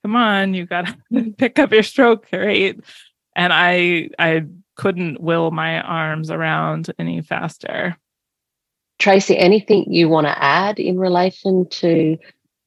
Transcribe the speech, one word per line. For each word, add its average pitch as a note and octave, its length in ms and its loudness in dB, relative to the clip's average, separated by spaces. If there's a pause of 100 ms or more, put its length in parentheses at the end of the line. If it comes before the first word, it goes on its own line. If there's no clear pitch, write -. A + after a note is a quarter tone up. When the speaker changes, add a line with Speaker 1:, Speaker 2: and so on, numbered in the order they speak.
Speaker 1:
"Come G#3+ 140 -2
on, G3 380 2
you F3+ 120 -6
gotta F3 300 -6 (160)
<laughs> A#3 260 -4
pick A#3+ 220 0
up G3+ 120 2
your A3 120 6
stroke A#3 480 2
rate." G3 480 -2 (560)
And F3 160 0
I, F3 640 2
I E3 280 0 (280)
couldn't F3+ 460 -4
will E3 320 0
my D#3+ 280 -4
arms D#3 520 -4
around D#3+ 680 -4
any E3+ 240 -4
faster. - 760 -8 (1040)
Speaker 2:
Tracy, G3 400 4
anything G3+ 540 4
you E3+ 160 4
wanna D#3 300 2
add F#3 420 0
in F#3 180 -2
relation F#3 720 0
to D#3+ 480 0 (480)